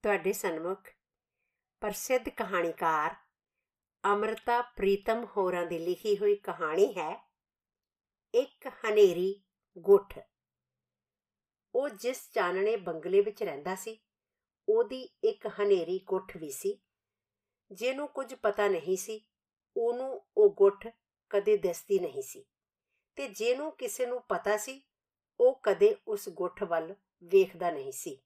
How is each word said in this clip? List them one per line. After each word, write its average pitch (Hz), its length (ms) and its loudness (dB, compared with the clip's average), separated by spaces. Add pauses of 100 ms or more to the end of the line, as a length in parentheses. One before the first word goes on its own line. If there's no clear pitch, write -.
ਤੁਹਾਡੇ 196 320 0
ਸਨਮੁਖ 175 560 -4 (920)
ਪ੍ਰਸਿੱਧ 247 480 -2
ਕਹਾਣੀਕਾਰ 165 880 0 (880)
ਅੰਮ੍ਰਿਤਾ 220 560 0
ਪ੍ਰੀਤਮ 208 640 0 (120)
ਹੋਰਾਂ 180 280 0
ਦੀ 170 140 -6
ਲਿਖੀ 180 380 -2
ਹੋਈ 208 180 2
ਕਹਾਣੀ 175 580 0
ਹੈ 175 360 -8 (1040)
ਇੱਕ - 340 -2
ਹਨੇਰੀ 196 760 4 (340)
ਗੁੱਠ। 196 420 4 (1600)
ਉਹ 277 140 -2
ਜਿਸ 240 420 -8
ਚਾਨਣੇ 190 440 -2
ਬੰਗਲੇ 180 460 0
ਵਿੱਚ 208 220 -4
ਰਹਿੰਦਾ 165 320 -6
ਸੀ, 220 240 -14 (680)
ਉਹਦੀ 240 400 0 (140)
ਇੱਕ 214 240 -2
ਹਨੇਰੀ 190 520 0
ਗੁੱਠ 185 380 -6
ਵੀ 156 140 -12
ਸੀ। - 280 -6 (920)
ਜਿਹਨੂੰ 262 360 -4
ਕੁਝ 269 260 -10
ਪਤਾ 208 340 0
ਨਹੀਂ 185 300 0
ਸੀ, 220 240 -10 (560)
ਉਹਨੂੰ 247 480 -4 (120)
ਉਹ 208 120 8
ਗੁੱਠ 196 380 2 (420)
ਕਦੇ 208 280 2
ਦਿਸਦੀ 180 420 -2
ਨਹੀਂ 143 240 -6
ਸੀ, - 220 -16 (680)
ਤੇ 277 120 -8
ਜਿਹਨੂੰ 247 440 -2
ਕਿਸੇ 254 340 -6
ਨੂੰ 240 160 -6
ਪਤਾ 196 360 -2
ਸੀ, 262 240 -10 (580)
ਉਹ 254 240 6
ਕਦੇ 202 320 4 (120)
ਉਸ 208 220 -6
ਗੁੱਠ 175 340 -6
ਵੱਲ 170 320 -4 (280)
ਵੇਖਦਾ 175 480 4
ਨਹੀਂ 143 200 -8
ਸੀ। 147 340 -14